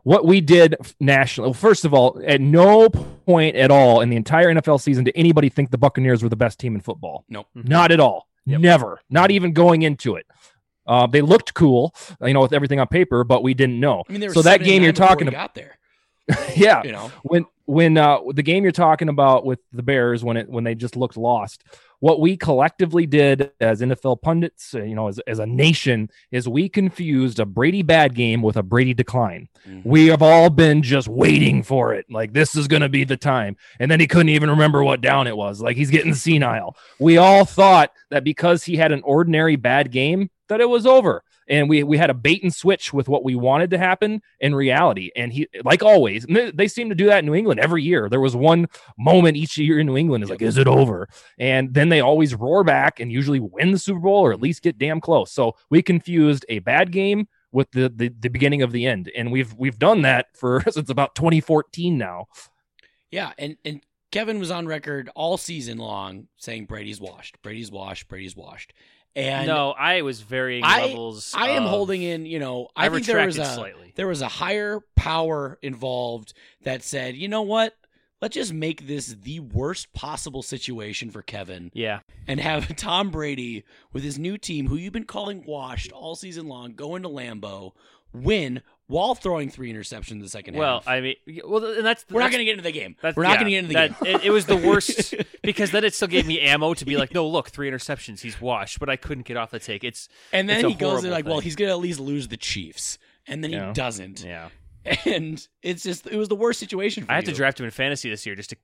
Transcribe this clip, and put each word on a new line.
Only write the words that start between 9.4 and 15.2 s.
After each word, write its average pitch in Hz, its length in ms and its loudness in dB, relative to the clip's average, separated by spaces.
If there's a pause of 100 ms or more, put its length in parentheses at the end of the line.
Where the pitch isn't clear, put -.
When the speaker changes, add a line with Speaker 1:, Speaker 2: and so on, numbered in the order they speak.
Speaker 1:
going 165 300 4
into 139 340 -2
it. - 100 -14 (600)
Uh, 123 200 4
they 127 160 4
looked 175 320 4
cool, 135 400 4 (320)
you 131 80 2
know, 139 100 4
with 127 100 0
everything 139 260 0
on 127 80 0
paper, 139 380 0
but 120 180 2
we 131 100 2
didn't 127 280 0
know. 117 260 -2
Speaker 2:
I - 60 -14
mean, 202 80 -8
they 202 80 -6
were - 40 -8
Speaker 1:
So 165 100 4
that 170 80 8
Speaker 2:
seven 196 100 6
and 185 60 -2
nine 190 80 6
Speaker 1:
game 185 80 6
you're 160 100 6
Speaker 2:
before 185 140 4
Speaker 1:
talking 165 200 4